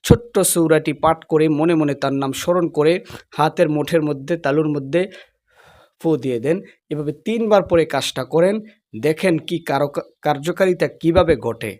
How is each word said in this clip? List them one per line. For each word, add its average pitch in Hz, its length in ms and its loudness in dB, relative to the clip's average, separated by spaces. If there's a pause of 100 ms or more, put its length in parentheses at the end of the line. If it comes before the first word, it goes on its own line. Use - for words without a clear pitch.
ছোট্ট 233 340 2
সূরাটি 160 540 2
পাঠ 156 320 0
করে 156 240 2
মনে 156 260 2
মনে 147 200 0
তার 139 180 -2
নাম 139 180 -2
স্মরণ 175 380 0
করে 156 240 2 (420)
হাতের 156 340 0
মুঠের 151 320 0
মধ্যে, 147 360 -4
তালুর 156 320 0
মধ্যে 143 320 -2 (1000)
ফু 165 180 -2
দিয়ে 123 220 -4
দেন। 147 180 -2 (320)
এভাবে 151 220 -4
তিনবার 214 520 0
পরে 165 220 2
কাজটা 135 380 -6
করেন, 170 320 2 (460)
দেখেন 160 360 0
কি 160 220 -6
কারক-, 143 480 -4 (140)
কার্যকারিতা 160 680 0
কিভাবে 165 480 2
ঘটে। 113 440 -6